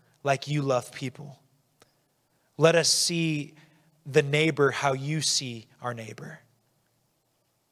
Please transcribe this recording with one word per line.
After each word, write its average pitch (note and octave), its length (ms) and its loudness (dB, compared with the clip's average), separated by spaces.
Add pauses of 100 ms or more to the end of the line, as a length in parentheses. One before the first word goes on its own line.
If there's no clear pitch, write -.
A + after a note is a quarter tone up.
(240)
like C#3 240 0
you D3 140 0
love C3 320 0
people. - 480 -12 (1160)
Let E3 180 6
us D#3+ 120 2
see D#3+ 680 0 (520)
the C#3+ 180 4
neighbor C#3+ 480 2
how C#3 220 0
you C#3+ 260 -4
see A#2+ 480 -4 (140)
our B2 120 -6
neighbor. A#2 460 -14 (1300)